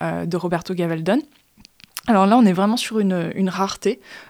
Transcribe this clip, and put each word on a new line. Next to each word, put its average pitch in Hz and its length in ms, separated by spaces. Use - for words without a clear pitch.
euh, 170 240
de 170 120
Roberto 170 360
Gavaldón. 170 460
Alors 196 180
là, 208 100
on 247 100
est 185 60
vraiment 202 240
sur 220 240
une, 180 340
une 190 140
rareté, 190 500